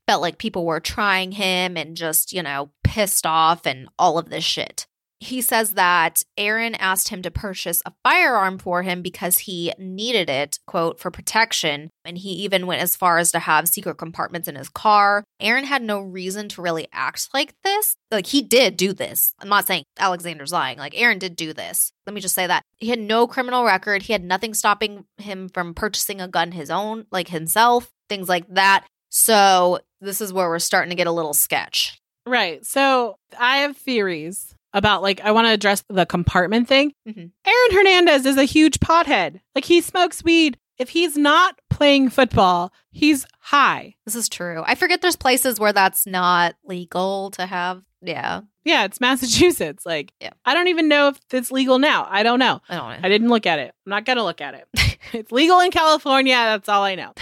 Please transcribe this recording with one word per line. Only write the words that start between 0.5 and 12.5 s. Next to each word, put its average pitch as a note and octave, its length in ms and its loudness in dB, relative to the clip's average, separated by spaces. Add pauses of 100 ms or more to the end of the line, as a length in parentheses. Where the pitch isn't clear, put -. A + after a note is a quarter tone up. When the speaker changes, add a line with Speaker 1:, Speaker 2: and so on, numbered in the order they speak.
Speaker 1:
were E3 140 -2
trying F#3+ 540 -2
him F#3 420 -2
and E3 220 -10
just, E3 340 -4
you F#3 100 -6
know, C#3+ 300 -8 (140)
pissed - 400 -2
off D#3+ 400 2
and C3 240 -8 (100)
all D#3+ 180 2
of E3+ 120 -4
this D#3+ 160 -6
shit. - 420 -6 (360)
He B3+ 180 -8
says A3 340 0
that F3 480 2 (120)
Aaron A3 380 -2
asked F#3+ 360 -2
him F#3 120 -10
to F3+ 80 -8
purchase F#3 560 -6
a - 80 -14 (100)
firearm B3+ 540 2
for F3+ 240 -4
him F#3 220 -4
because F3+ 340 -4
he E3+ 400 -6
needed F#3+ 540 -4
it, C#3+ 340 -4
quote, E3 340 -4
"for F3+ 120 -10
protection." E3 800 -4 (120)
And E3+ 140 -14
he G3 120 -12
even F#3+ 360 -4